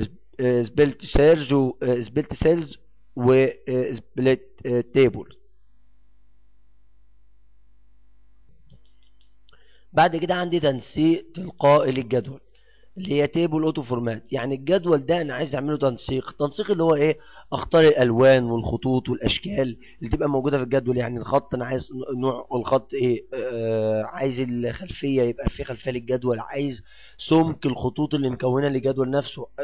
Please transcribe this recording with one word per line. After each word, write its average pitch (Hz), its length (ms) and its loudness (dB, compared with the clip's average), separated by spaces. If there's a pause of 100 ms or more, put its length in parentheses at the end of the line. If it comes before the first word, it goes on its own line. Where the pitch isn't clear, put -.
(400)
آه، 123 220 2
سبلت 135 440 0
سيرج 147 480 4
و، 131 300 2
آه، 123 160 0
سبلت 120 340 -6
سيلز 160 440 0 (380)
و، 123 180 4
آه، 131 580 0
سبلت، 127 500 0 (240)
آه، 123 160 0
تيبل. 120 560 0 (4000)
بعد 165 220 4
كده 170 200 -2
عندي 175 240 -2
تنسيق 151 680 0 (100)
تلقائي 147 560 2
للجدول 127 480 -4 (580)
اللي 185 160 -6
هي 147 140 2
table 156 360 -2
اوتو 156 180 -2
format. 117 520 -6
يعني 135 220 -4
الجدول 160 500 0
ده 170 160 0
انا 143 120 -6
عايز 139 220 -6
اعمله 143 220 -2
تنسيق، 131 520 -2
التنسيق 147 420 -4
اللي 165 120 2
هو 165 120 4
ايه؟ 151 240 2 (340)
اختار 160 300 4
الالوان 131 600 6
والخطوط 117 680 -2
والاشكال 120 680 -4 (200)
اللي 117 100 -10
تبقى 151 200 0
موجوده 139 280 0
في 127 60 -2
الجدول، 123 340 0
يعني 120 220 -4
الخط 139 340 -2
انا 123 120 -6
عايز 127 240 -6 (260)
نوع 123 400 -4
الخط 127 380 -2
ايه، 127 400 -2
آه، 113 680 -2
عايز 127 360 -4
الخلفيه 127 840 -2
يبقى 120 280 -2
في - 140 -8
خلفيه 127 280 -8
للجدول، 123 480 -2
عايز 139 440 -6 (340)
سمك 160 480 2
الخطوط 131 500 -2
اللي 139 140 0
مكونه 127 380 0
للجدول 131 420 -2
نفسه، 139 380 -6 (160)